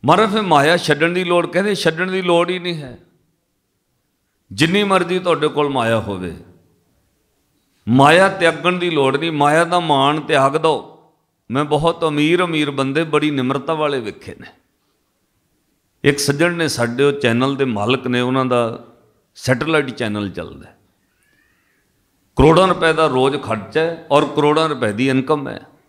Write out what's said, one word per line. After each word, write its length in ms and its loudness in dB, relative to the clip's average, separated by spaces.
ਮਹਾਰਾਜ 260 4
ਫਿਰ 100 0
ਮਾਇਆ 360 4
ਛੱਡਣ 320 0
ਦੀ 140 -2
ਲੋੜ, 240 2
ਕਹਿੰਦੇ 280 -2
ਛੱਡਣ 360 -2
ਦੀ 100 -2
ਲੋੜ 280 2
ਹੀ 100 -4
ਨਹੀਂ 160 -8
ਹੈ, 240 -14
ਜਿੰਨੀ 320 0
ਮਰਜ਼ੀ 360 0
ਤੁਹਾਡੇ 280 0
ਕੋਲ 220 -2
ਮਾਇਆ 300 0
ਹੋਵੇ, 360 -8
ਮਾਇਆ 400 6
ਤਿਆਗਣ 420 0
ਦੀ 180 -2
ਲੋੜ 280 0
ਨਹੀਂ, 140 -4
ਮਾਇਆ 320 2
ਦਾ 160 0
ਮਾਣ 400 0
ਤਿਆਗ 380 0
ਦਿਓ। 420 -2
ਮੈਂ 140 -2
ਬਹੁਤ 420 0
ਅਮੀਰ 360 2
ਅਮੀਰ 280 -2
ਬੰਦੇ 320 -2
ਬੜੀ 280 0
ਨਿਮਰਤਾ 420 -2
ਵਾਲੇ 260 -2
ਵੇਖੇ 420 -12
ਨੇ। 60 -20
ਇੱਕ 160 2
ਸੱਜਣ 340 0
ਨੇ 140 -2
ਸਾਡੇ, 360 -2
ਉਹ 80 4
ਚੈਨਲ 440 0
ਦੇ 100 -2
ਮਾਲਕ 420 -2
ਨੇ, 140 0
ਉਹਨਾਂ 240 0
ਦਾ 380 -2
ਸੈਟੇਲਾਈਟ 540 0
ਚੈਨਲ 400 -6
ਚੱਲਦਾ 380 -14
ਹੈ, 100 -20
ਕਰੋੜਾਂ 320 6
ਰੁਪਏ 260 2
ਦਾ 140 2
ਰੋਜ਼ 300 0
ਖਰਚਾ 440 -4
ਹੈ 300 -6
ਔਰ 140 4
ਕਰੋੜਾਂ 440 0
ਰੁਪਏ 220 -2
ਦੀ 180 0
ਇਨਕਮ 380 -2
ਹੈ। 180 -12